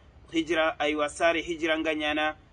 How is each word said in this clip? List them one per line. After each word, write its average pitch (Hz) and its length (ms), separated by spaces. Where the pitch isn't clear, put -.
Hijra 160 480
aywa 151 300
sari 170 320
hijra 160 380
nga 160 160
nyana. 151 400